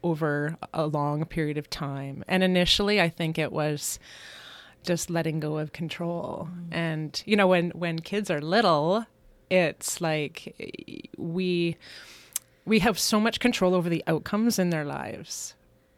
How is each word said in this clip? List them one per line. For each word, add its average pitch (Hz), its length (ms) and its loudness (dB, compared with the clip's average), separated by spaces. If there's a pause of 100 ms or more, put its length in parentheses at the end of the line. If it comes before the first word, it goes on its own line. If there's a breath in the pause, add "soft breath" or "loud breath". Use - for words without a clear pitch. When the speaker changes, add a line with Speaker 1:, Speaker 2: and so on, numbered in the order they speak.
Speaker 1:
over 151 520 0 (180)
a 160 120 0
long 151 400 0
period 151 320 -4
of 147 120 -8
time. 139 580 -8
And 185 160 2
initially, 185 580 4
I 170 80 4
think 160 300 -2
it 151 120 0
was 151 460 -2 (840 loud breath)
just 175 260 -2
letting 165 300 -2
go 151 180 -2
of 151 160 -6
control. 170 800 -6
Speaker 2:
Mm. 175 200 -12
Speaker 1:
And, 160 540 -4
you 214 100 2
know, 202 120 6
when, 175 240 4
when 165 280 -4
kids 196 300 -4
are 151 100 0
little, 175 680 4 (420)
it's - 520 2
like, 156 580 -2
eh, - 480 -12 (100)
we, 170 580 0 (920 loud breath)
we 214 140 6
have 202 200 4
so - 200 2
much 220 200 0
control 190 340 4
over 175 160 2
the 165 160 0
outcomes 208 540 2
in 180 100 4
their 156 160 0
lives. 139 720 -8 (420)